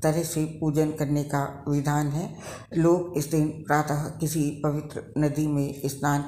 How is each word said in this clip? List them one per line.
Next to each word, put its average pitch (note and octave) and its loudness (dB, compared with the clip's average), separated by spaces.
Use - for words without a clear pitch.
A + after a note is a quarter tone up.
तरह D#3+ 2
से D#3 -2
पूजन D#3 0
करने D3 0
का C#3+ -2
विधान D3 2
है। D#3 -4
लोग E3+ 4
इस D3+ -2
दिन D#3 4
प्रातः D3+ 0
किसी D3+ -2
पवित्र D3+ -4
नदी D3+ 2
में C#3+ 0
स्नान C#3+ 0